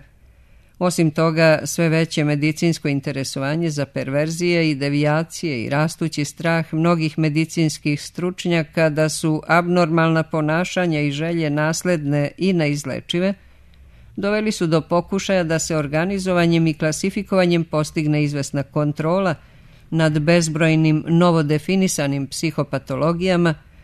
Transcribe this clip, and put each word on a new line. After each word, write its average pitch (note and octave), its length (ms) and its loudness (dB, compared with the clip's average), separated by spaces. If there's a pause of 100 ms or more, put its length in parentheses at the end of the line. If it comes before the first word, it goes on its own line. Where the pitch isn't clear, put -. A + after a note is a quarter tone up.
(760)
Osim E3+ 320 2
toga, D#3+ 540 2
sve E3+ 240 -2
veće D#3+ 360 0
medicinsko D3+ 640 0
interesovanje C#3 840 -4
za D3 160 -4
perverzije D#3+ 840 0
i D3 40 0
devijacije D3 880 -2
i A#2 40 -6
rastući D#3 560 -2
strah E3 500 -4
mnogih D#3+ 440 0
medicinskih D#3 840 0
stručnjaka E3+ 880 -2
da D#3 180 0
su D#3 380 -2
abnormalna E3 760 2
ponašanja D#3+ 800 -2
i D3 100 0
želje D#3+ 400 -2
nasledne D3+ 880 0
i F#3+ 140 2
neizlečive D3 840 -2 (840)
doveli G#3+ 360 -2
su F3+ 140 -2
do D#3+ 140 2
pokušaja F3 640 0
da D#3+ 140 0
se D#3+ 180 -2
organizovanjem E3+ 880 0
i D#3 80 0
klasifikovanjem F3 920 0
postigne D3+ 600 0
izvesna C#3+ 380 -4
kontrola D#3+ 720 -2 (560)
nad D#3 280 2
bezbrojnim D#3+ 920 2
novodefinisanim D#3+ 1160 2
psihopatologijama, D#3+ 1300 -2 (300)